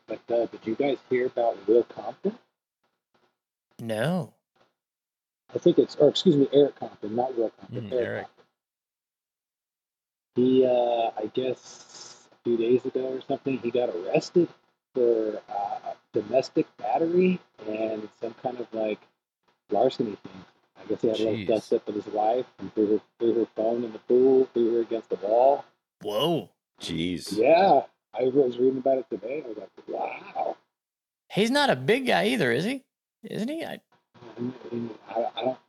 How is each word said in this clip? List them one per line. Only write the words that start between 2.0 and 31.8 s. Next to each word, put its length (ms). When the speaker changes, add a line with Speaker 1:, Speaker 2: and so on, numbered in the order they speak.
Speaker 2:
No. 540
Speaker 1:
I 40
think 200
it's, 180
or 120
excuse 280
me, 160
Eric 240
Compton, 380
not 220
Will 140
Compton, 300
Speaker 3:
Mm, 20
Speaker 1:
Eric 140
Speaker 3:
Eric. 200
Speaker 1:
Compton. 180
He, 300
uh, 520
I 160
guess 960
a 40
few 80
days 300
ago 160
or 260
something, 300
he 120
got 200
arrested 580
for, 540
uh, 440
domestic 520
battery 600
and 400
some 140
kind 240
of, 140
like, 280
larceny 540
thing. 200
I 80
guess 140
he 60
had 100
a 60
little 140
Speaker 3:
Jeez. 100
Speaker 1:
dust 260
up 120
with 180
his 100
wife 320
and 160
threw 120
her, 40
threw 140
her 120
phone 280
in 80
the 80
pool, 540
threw 200
her 60
against 300
the 60
wall. 480
Speaker 2:
Whoa. 460
Speaker 4:
Jeez. 560
Speaker 1:
Yeah, 460
I 120
was 340
reading 200
about 200
it 120
today. 340
I 40
was 100
like, 120
"Wow." 680
Speaker 2:
He's 180
not 200
a 60
big 300